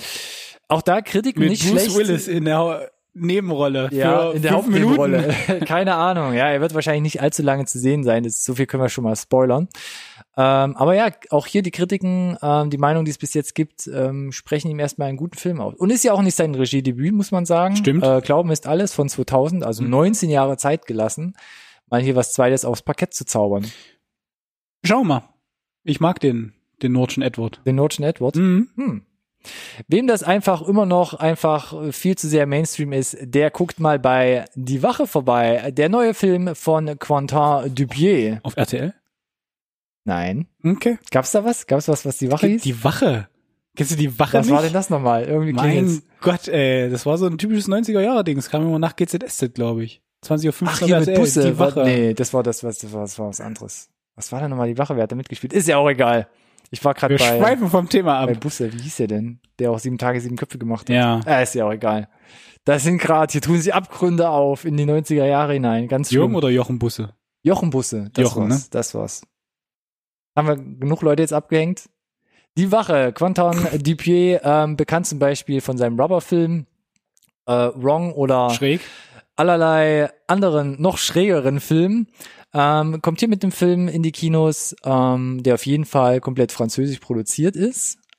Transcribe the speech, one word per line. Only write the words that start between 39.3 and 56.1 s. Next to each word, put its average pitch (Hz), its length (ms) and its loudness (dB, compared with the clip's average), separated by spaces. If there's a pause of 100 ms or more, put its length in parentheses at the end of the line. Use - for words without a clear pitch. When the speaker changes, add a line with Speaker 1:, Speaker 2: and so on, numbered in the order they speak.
Speaker 1:
Nein. 92 440 -4 (160)
Speaker 2:
Okay. 226 360 0 (100)
Speaker 1:
Gab's 131 220 0
da 202 120 2
was? 233 220 -2
Gab's 139 220 0
was, 151 180 0
was 139 120 -4
Die 131 140 -2
Wache 156 160 2
hieß? 220 140 2
Speaker 2:
Die 120 220 -6
Wache. 131 460 0 (460)
Kennst 147 180 -2
du - 20 -2
Die 143 240 -2
Wache 143 180 2
Speaker 1:
Was 226 120 2
war 143 80 4
Speaker 2:
nicht? 160 100 2
Speaker 1:
denn 160 60 -4
das 190 180 -2
nochmal? 123 320 0
Irgendwie 156 300 -2
Speaker 2:
Mein 123 180 2
Speaker 1:
klingelt's. 180 320 0 (180)
Speaker 2:
Gott, 175 260 0
ey. 131 440 0
Das 123 160 -4
war 156 100 0
so 185 80 0
ein 165 140 -2
typisches 208 280 -2
neunziger 214 340 0
Jahre 226 220 2
Dings. 143 240 -2
Kam 151 140 -2
immer 160 160 0
nach 165 180 -2
G 175 120 0
Z 175 160 -6
S - 140 -10
Z, 123 180 -4
glaub 117 240 -2
ich. 113 240 -10 (180)
Zwanzig 156 280 0
Uhr 143 40 -2
fünfzehn 160 300 -2
Speaker 1:
Ach, 170 40 2
hier 175 120 6
Speaker 2:
auf 160 80 2
Speaker 1:
mit - 20 0
Speaker 2:
R 190 60 0
T 185 40 6
L. 202 60 6
Speaker 1:
Busse. 135 260 2
Speaker 2:
Die 127 60 -2
Wache. 139 200 2
Speaker 1:
War, 135 80 4
nee, 120 280 2
das 120 180 -2
war 127 120 0
das, 113 200 -4
was, 117 140 -8
das 107 160 -14
war, 107 80 -6
das 101 160 -10
war 107 120 -6
was 101 120 -12
anderes. 110 480 -14 (260)
Was - 160 -14
war 127 80 -8
denn 147 120 -4
nochmal 123 160 -2
Die 120 100 -4
Wache? 131 180 -2
Wer 117 80 0
hat 107 80 -4
da 120 40 -6
mitgespielt? 131 380 -10
Ist 165 140 2
ja 156 100 4
auch 143 120 4
egal. 120 380 2 (460)